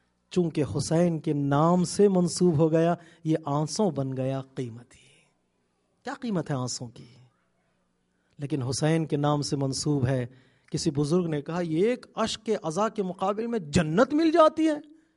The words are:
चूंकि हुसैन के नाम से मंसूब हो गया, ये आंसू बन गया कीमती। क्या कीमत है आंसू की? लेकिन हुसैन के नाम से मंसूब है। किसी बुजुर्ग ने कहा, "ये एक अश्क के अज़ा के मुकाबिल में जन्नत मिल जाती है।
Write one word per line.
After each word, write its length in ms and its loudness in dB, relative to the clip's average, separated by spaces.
चूंकि 300 0
हुसैन 580 0
के 140 -2
नाम 500 4
से 260 4
मंसूब 460 2
हो 140 4
गया, 280 2
ये 100 2
आंसू 560 -2
बन 220 -4
गया 280 -4
कीमती। 840 -14
क्या 100 -8
कीमत 360 -4
है 80 0
आंसू 280 -6
की? 320 -20
लेकिन 220 -4
हुसैन 440 0
के 120 -2
नाम 240 2
से 140 -4
मंसूब 500 -2
है। 420 -4
किसी 200 -2
बुजुर्ग 360 0
ने 140 -4
कहा, 200 -6
"ये 320 0
एक 120 -10
अश्क 240 -4
के 140 -2
अज़ा 340 -2
के 140 -6
मुकाबिल 440 -4
में 240 -6
जन्नत 420 2
मिल 180 2
जाती 340 6
है। 180 0